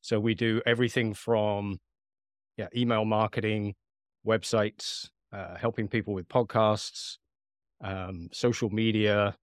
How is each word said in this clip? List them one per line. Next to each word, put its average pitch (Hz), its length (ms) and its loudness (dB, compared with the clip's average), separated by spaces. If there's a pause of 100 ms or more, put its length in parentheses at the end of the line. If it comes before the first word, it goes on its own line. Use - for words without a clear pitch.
So - 180 0
we 110 160 2
do 113 320 0
everything 117 480 2
from, 104 640 0 (760)
yeah, 107 180 -8
email 117 300 2
marketing, 107 720 0 (520)
websites, - 840 0 (240)
uh, 90 240 -12
helping 113 320 -4
people 104 260 -2
with 92 140 -8
podcasts, - 880 0 (640)
um, 92 520 -8
social 120 380 0
media 104 720 2